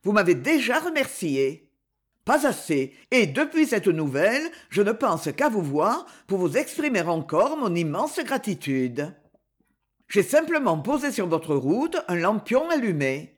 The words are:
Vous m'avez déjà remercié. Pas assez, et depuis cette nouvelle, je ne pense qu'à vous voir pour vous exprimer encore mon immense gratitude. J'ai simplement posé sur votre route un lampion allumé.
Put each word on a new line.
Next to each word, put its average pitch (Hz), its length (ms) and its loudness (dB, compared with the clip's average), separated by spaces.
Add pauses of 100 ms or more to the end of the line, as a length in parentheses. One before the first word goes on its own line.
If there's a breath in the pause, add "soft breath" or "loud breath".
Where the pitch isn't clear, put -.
Vous 196 80 0
m'avez 185 220 4
déjà 247 460 2
remercié. 165 880 -2 (560)
Pas 277 220 2
assez, 139 480 -2 (160 loud breath)
et 240 160 4
depuis 302 400 0
cette 214 200 0
nouvelle, 170 640 0 (200 loud breath)
je 185 120 0
ne 202 120 2
pense 170 400 -2
qu'à 285 160 0
vous 220 120 -2
voir 170 460 0 (180 loud breath)
pour 190 140 -2
vous 175 180 0
exprimer 277 440 -2
encore 170 560 0
mon 214 180 -2
immense 170 440 -2
gratitude. 147 920 -4 (960)
J'ai 202 160 2
simplement 294 560 2
posé 262 320 -2
sur 196 160 -4
votre 160 260 -2
route 185 440 0 (100)
un 180 80 -2
lampion 220 540 0
allumé. 156 680 0